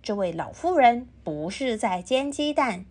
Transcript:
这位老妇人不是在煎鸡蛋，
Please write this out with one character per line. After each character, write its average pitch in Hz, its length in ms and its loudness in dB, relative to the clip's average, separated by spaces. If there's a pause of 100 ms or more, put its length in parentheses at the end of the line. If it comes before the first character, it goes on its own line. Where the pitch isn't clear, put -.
这 214 120 -2
位 190 180 -2
老 165 200 -6
妇 349 240 0
人 247 300 6 (160)
不 156 280 -6
是 240 260 -4
在 190 240 -2
煎 269 320 -2
鸡 294 200 -2
蛋， 233 380 -2